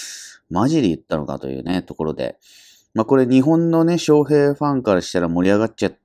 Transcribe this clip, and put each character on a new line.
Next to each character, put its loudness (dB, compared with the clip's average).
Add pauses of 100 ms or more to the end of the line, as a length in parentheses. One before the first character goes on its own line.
(480)
マ 0
ジ 0
で 2
言 0
っ -14
た -6
の -6
か -8
と -10
い -8
う -12
ね、 -4
と -16
こ -6
ろ -4
で、 -8 (560)
ま -2
あ、 0
こ 2
れ 4
日 4
本 2
の 2
ね、 2
翔 2
平 2
フ -6
ァ 0
ン -2
か 2
ら 0
し -10
た -2
ら 0
盛 0
り 4
上 4
が 2
っ -6
ち -4
ゃ 0
っ -8